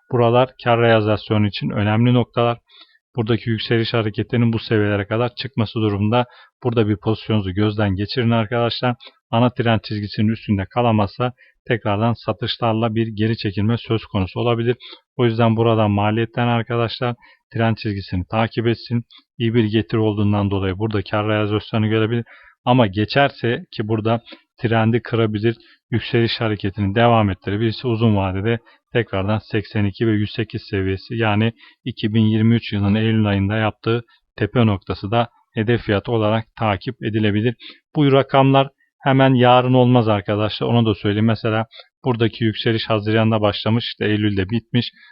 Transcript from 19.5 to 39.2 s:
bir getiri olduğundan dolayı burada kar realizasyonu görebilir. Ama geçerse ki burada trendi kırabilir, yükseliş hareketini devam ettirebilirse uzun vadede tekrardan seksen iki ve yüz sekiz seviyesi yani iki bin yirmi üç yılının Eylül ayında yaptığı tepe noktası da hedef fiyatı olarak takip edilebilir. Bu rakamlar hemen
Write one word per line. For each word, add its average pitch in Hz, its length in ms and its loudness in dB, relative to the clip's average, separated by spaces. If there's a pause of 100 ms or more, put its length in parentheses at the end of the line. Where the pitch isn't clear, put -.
bir 117 100 4
getiri 107 360 0
olduğundan 104 500 0
dolayı 95 280 -2
burada 107 240 -4
kar 104 260 -2
realizasyonu 107 600 -2
görebilir. 110 360 0 (400)
Ama 123 220 2
geçerse 120 840 -2
ki 107 160 -8
burada 110 340 -2 (400)
trendi 113 400 2
kırabilir, 110 540 -2 (340)
yükseliş 117 500 -2
hareketini 101 540 -2
devam 113 360 4
ettirebilirse 107 580 -4
uzun 110 280 2
vadede 98 420 -2 (340)
tekrardan 104 460 -2
seksen 104 460 -4
iki 101 220 -2
ve 113 60 2
yüz 104 180 -2
sekiz 110 400 -8
seviyesi 95 460 -4
yani 113 360 2 (320)
iki 107 300 -6
bin 113 80 4
yirmi 110 320 4
üç - 180 -2
yılının 101 220 0
Eylül 110 320 2
ayında 101 300 0
yaptığı 113 460 -2 (340)
tepe 113 300 2
noktası 98 440 -4
da 117 180 0 (260)
hedef 113 260 0
fiyatı 104 320 -2
olarak 110 320 0 (140)
takip 110 440 -2
edilebilir. 107 520 0 (420)
Bu 143 160 4
rakamlar 135 560 4 (340)
hemen 135 320 4